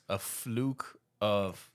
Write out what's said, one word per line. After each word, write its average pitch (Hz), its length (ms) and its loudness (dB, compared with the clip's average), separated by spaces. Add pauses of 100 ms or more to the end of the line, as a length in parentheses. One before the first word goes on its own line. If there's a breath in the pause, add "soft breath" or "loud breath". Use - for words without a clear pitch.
a 98 100 0
fluke 131 800 -4 (240)
of 101 540 2